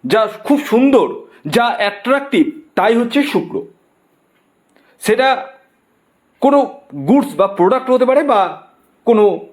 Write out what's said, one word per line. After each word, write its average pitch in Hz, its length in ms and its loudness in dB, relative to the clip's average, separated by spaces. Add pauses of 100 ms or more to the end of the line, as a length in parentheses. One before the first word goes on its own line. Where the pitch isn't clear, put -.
যা 208 220 0 (160)
খুব 285 160 0
সুন্দর, 240 560 2 (320)
যা 233 300 0
অ্যাট্রাকটিভ, 208 800 -2 (160)
তাই 214 200 2
হচ্ছে 240 280 0
শুক্র। - 380 -4 (1400)
সেটা 247 480 0 (920)
কোনো 277 380 2 (160)
গুডস 151 400 0
বা 196 120 2
প্রোডাক্ট 247 420 0
হতে 254 160 2
পারে, 269 180 2
বা 208 440 -2 (380)
কোনো 208 480 2